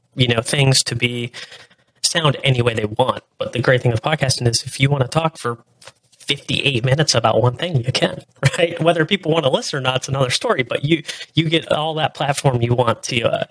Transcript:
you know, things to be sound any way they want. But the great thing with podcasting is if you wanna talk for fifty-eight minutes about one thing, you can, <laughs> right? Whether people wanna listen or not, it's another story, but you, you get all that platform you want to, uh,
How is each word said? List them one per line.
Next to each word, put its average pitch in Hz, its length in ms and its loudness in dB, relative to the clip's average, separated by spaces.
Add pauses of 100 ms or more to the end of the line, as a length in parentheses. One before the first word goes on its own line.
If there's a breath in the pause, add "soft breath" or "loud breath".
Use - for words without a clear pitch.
(160)
you 127 120 2
know, 117 140 2
things 135 420 2
to - 120 -8
be 120 360 -2 (720 loud breath)
sound 156 420 0
any 127 180 2
way 117 120 0
they 113 120 -2
want. 110 380 -2 (140)
But - 160 -6
the 123 60 -2
great 127 220 4
thing 123 100 2
with 110 100 -2
podcasting 139 460 0
is 117 160 0
if - 160 -10
you 135 100 2
wanna 131 180 0
talk 160 300 -2
for - 260 -6 (540)
fifty-eight - 640 -2
minutes 139 320 2
about 113 260 4
one 120 140 2
thing, 170 220 -2
you 120 160 0
can, - 280 -4 (180)
<laughs> - 180 0
right? 170 240 0
Whether 160 240 2
people - 260 -2
wanna 156 180 2
listen 165 300 -2
or - 20 -4
not, 131 160 -2
it's - 120 -6
another 135 200 -4
story, 143 340 0
but - 200 -4
you, 151 200 2 (300 loud breath)
you 160 140 2
get 156 240 0
all 156 220 0
that 151 200 -2
platform 139 480 0
you 120 140 2
want 120 280 0
to, 120 180 -2
uh, - 300 -2